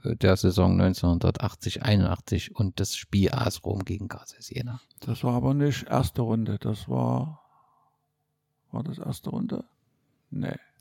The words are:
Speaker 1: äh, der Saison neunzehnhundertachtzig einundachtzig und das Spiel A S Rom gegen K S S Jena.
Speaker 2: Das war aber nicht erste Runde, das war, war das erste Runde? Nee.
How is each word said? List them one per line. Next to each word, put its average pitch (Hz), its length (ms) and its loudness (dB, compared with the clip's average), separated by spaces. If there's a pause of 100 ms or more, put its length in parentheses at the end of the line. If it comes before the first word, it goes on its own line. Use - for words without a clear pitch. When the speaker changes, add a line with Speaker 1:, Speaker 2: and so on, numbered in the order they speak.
Speaker 1:
äh, - 100 -2
der 95 220 6
Saison 92 400 4
neunzehnhundertachtzig 92 1040 2
einundachtzig 95 720 0
und 98 240 0
das 98 160 -2
Spiel - 380 2
A - 160 0
S - 160 -6
Rom 98 200 -4
gegen 98 220 -6
K - 160 -12
S - 160 -20
S - 120 -18
Jena. 120 300 -8 (200)
Speaker 2:
Das - 240 -6
war 123 100 2
aber 127 200 2
nicht 143 340 0
erste - 340 0
Runde, 113 380 0
das 107 280 -6
war, 127 540 -2 (1300)
war 123 140 -6
das - 140 -8
erste - 320 -8
Runde? - 340 -6 (640)
Nee. - 240 -6 (260)